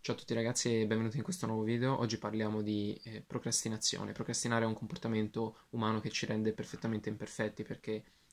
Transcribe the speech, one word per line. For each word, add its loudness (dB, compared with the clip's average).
Ciao -2
a -12
tutti -4
ragazzi 2
e 4
benvenuti 2
in 0
questo -2
nuovo 0
video. 2
Oggi 2
parliamo 0
di, 0
eh, -8
procrastinazione. -2
Procrastinare 0
è 4
un 2
comportamento -2
umano 2
che -4
ci -2
rende 2
perfettamente -4
imperfetti -4
perché -6